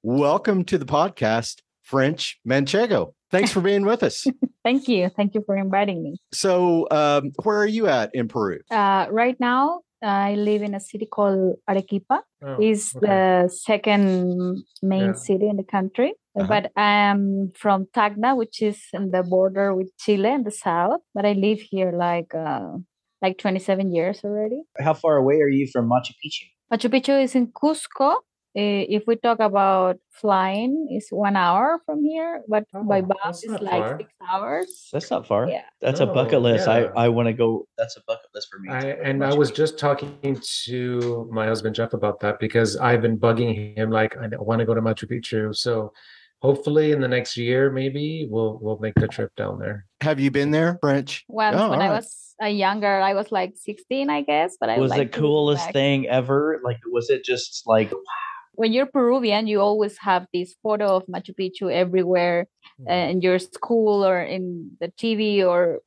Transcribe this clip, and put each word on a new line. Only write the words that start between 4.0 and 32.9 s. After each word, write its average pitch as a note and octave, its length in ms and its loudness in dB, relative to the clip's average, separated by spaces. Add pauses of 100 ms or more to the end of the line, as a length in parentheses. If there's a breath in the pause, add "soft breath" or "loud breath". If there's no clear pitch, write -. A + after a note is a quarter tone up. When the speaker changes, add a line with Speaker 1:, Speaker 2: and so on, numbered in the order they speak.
Speaker 1:
us. - 240 -2 (180)
Speaker 2:
<laughs> - 200 -12
Thank C4+ 240 0
you. F#3 200 2
Thank G3+ 260 -2
you G#3+ 120 -2
for G3 100 -2
inviting G3 460 -2
me. - 140 -10 (160)
Speaker 1:
So, F3+ 580 2
um, D3 400 2 (140)
where G#3 140 2
are G#3 80 4
you A3 200 0
at B2 280 2
in B2 140 0
Peru? G2+ 300 -2 (120)
Speaker 2:
Uh, G3 400 2
right A#3+ 280 0
now, C4+ 440 0 (220)
I G3+ 300 0
live G#3 280 0
in G#3 120 -6
a G3 60 -8
city G#3+ 260 -10
called F#3+ 480 2 (160)
Arequipa. G3 540 -2 (180)
Speaker 3:
Oh, C#3 160 -6
Speaker 2:
It's G#3+ 380 0
Speaker 3:
okay. G3+ 100 2
Speaker 2:
the F#3 420 4
second F#3 1160 0 (180)
main F#3+ 240 2
Speaker 3:
Yeah. G3 60 2
Speaker 2:
city G3 360 0
in G#3 80 0
the G3 80 -4
country. G#3 500 -2 (200)
Speaker 1:
Uh-huh. G3 140 -2
Speaker 2:
But G3+ 280 -2
I G#3 140 2 (220)
am G3 420 0
from G3 400 0
Tacna, G#3+ 420 0
which A3+ 260 -4
is G#3 180 -2 (120)
in F#3+ 180 -4
the F#3 120 0
border F#3+ 520 2
with F#3 240 -4
Chile G#3 320 2
in C#4 140 0
the G#3 60 -4
south. F#3+ 500 0 (140)
But G3+ 120 -2
I G#3 80 4
live G#3 260 0
here, F#3 320 -2
like, E3+ 420 -2
uh, C#3+ 440 -6 (420)
like, F#3+ 180 -2
twenty-seven F#3+ 540 -2
years F3 320 -2
already. G#3+ 380 -4 (180)
Speaker 4:
How D#3 140 2
far D#3 240 2
away C3+ 220 4
are C#3+ 80 4
you C#3 240 0
from A#2 160 0
Machu B2 320 0
Picchu? - 260 -12 (260)
Speaker 2:
Machu A#3 180 -2
Picchu C4+ 320 2
is C4 140 -2
in B3 120 2
Cusco. D4+ 680 -2 (380)
Eh, G3+ 300 0 (120)
if G#3+ 100 -2
we A#3 100 2
talk A#3 240 0
about F#3+ 560 4 (140)
flying, G#3 800 0
it's - 200 -6
one G3+ 260 0
hour G3+ 500 2
from D4+ 180 -2
here, D#4+ 440 -4
but G#3+ 160 0 (100)
Speaker 3:
Oh, G3 100 -8
Speaker 2:
by G3+ 160 2